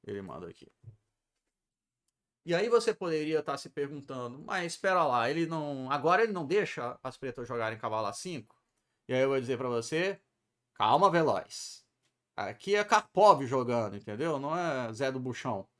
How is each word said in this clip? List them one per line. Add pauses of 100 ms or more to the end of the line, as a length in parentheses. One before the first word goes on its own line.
ele
manda
aqui. (1800)
E
aí
você
poderia
tá
se
perguntando,
"Mas
espera
lá,
ele
não,
agora
ele
não
deixa
as
pretas
jogarem
cavalo
A
cinco?" (540)
E
aí
eu
vou
dizer
pra
você, (540)
"Calma,
Veloz. (540)
Aqui
é
Karpov
jogando,
entendeu?
Não
é
Zé
do
Buchão." (120)